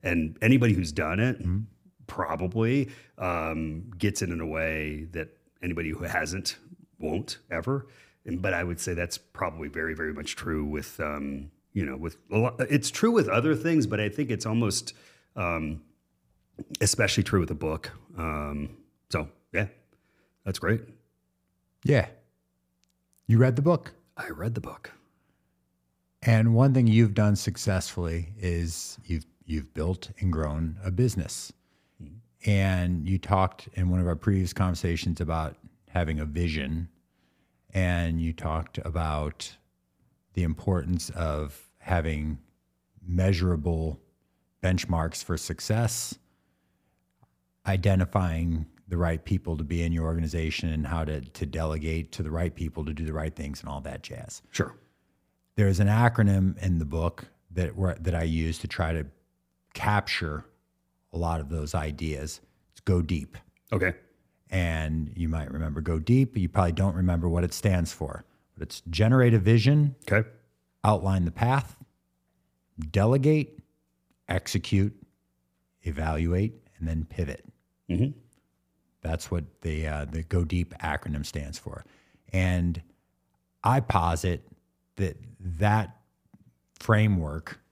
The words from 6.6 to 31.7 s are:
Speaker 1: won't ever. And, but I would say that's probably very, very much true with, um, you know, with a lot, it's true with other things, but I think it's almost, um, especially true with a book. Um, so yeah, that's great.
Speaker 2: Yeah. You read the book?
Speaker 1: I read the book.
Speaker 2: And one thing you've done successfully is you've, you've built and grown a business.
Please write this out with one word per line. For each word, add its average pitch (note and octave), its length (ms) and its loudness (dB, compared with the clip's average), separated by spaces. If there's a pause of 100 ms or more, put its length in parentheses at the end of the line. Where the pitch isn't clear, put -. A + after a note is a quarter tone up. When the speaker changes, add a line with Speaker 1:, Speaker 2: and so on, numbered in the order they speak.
Speaker 1:
won't D#2+ 400 -6 (120)
ever. B2+ 360 -4 (400)
And, F2+ 160 -6
but F#2+ 120 -2
I F2 100 -2
would F2 160 -6
say F#2 140 -4
that's F2 240 -6
probably D#2+ 500 -8
very, D#2+ 260 -4
very D#2 180 -6
much D2+ 240 -10
true D#2 280 -4
with, D2 360 -8
um, D2 500 -6 (220)
you F#2+ 140 -2
know, C2 100 -6
with D#2+ 200 -8 (160)
a G#2+ 60 2
lot, A#2+ 220 0
it's C3+ 300 0
true A3+ 220 2
with G#3+ 160 4
other B2 260 4
things, D#3+ 320 2
but G#2+ 140 0
I G#2 80 0
think B2 220 -4
it's G#2+ 160 -4
almost, A2 480 0 (420)
um, D#2+ 440 -4 (1000)
especially G#2 420 2
true F#2+ 180 2
with D#2+ 100 -2
a D2+ 60 -4
book. D#2 340 -6 (280)
Um, D2 580 -6 (340)
so D#2 180 -4 (240)
yeah, G2+ 140 0 (800)
that's G2 140 -4
great. A2 220 0 (1040)
Speaker 2:
Yeah. C3+ 220 4 (1200)
You A2+ 120 6
read B2+ 180 6
the C#3+ 60 0
book? E3 300 0 (240)
Speaker 1:
I - 120 -10
read A2+ 260 -4
the A2 60 -6
book. - 320 -14 (1300)
Speaker 2:
And A2+ 320 6
one C3 200 6
thing B2 120 6
you've A2 280 8
done G#2 220 4
successfully F2 920 -2 (100)
is E2+ 680 -4
you've, D#2+ 220 -4 (200)
you've D#2 280 -6
built F2 360 -2 (100)
and F#2 120 2
grown D#2 520 -2
a F#2+ 60 -2
business. G#2 640 -2 (500)